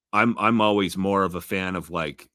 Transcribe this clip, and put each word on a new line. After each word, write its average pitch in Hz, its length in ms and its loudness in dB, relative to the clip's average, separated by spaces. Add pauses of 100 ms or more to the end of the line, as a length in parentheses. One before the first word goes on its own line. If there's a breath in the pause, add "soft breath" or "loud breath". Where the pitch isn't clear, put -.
(120)
I'm, 107 280 2
I'm 110 200 2
always 101 380 2
more 98 260 2
of 90 120 -2
a 85 60 -8
fan 92 340 -6
of, 82 160 -10
like, 82 440 -8